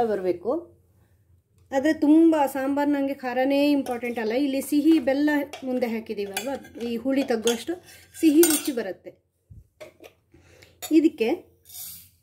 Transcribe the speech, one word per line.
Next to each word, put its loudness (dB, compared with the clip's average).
ಬರಬೇಕು, -2
ಆದರೆ 2
ತುಂಬ 6
ಸಾಂಬಾರ್ನಂಗೆ 0
ಖಾರನೇ 0
important -4
ಅಲ್ಲ. -2
ಇಲ್ಲಿ -2
ಸಿಹಿ 4
ಬೆಲ್ಲ 2
ಮುಂದೆ -2
ಹಾಕಿದ್ದೀವಲ್ವ, -8
ಈ -6
ಹುಳಿ 0
ತಗ್ಗುವಷ್ಟು -2
ಸಿಹಿ 6
ರುಚಿ -4
ಬರುತ್ತೆ. -10
ಇದಕ್ಕೆ 2